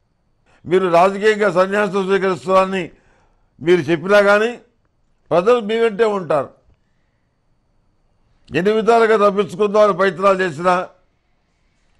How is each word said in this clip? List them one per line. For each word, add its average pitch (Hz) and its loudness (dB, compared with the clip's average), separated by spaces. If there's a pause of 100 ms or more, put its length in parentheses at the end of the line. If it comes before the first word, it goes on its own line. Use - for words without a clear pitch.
(640)
మీరు 190 0 (120)
రాజకీయంగా 202 2 (100)
సన్యాసం 196 -2
స్వీకరిస్తారని 190 -2 (760)
మీరు 170 2
చెప్పినా 175 0 (100)
కానీ 208 2 (800)
ప్రజలు 196 2 (100)
మీ 220 -2
వెంటే 220 0 (120)
ఉంటారు. 147 -4 (2000)
ఎన్ని 180 -2
విధాలుగా 220 2
తప్పించుకుందామని 202 0
ప్రయత్నాలు 190 0
చేసినా 175 -2 (1300)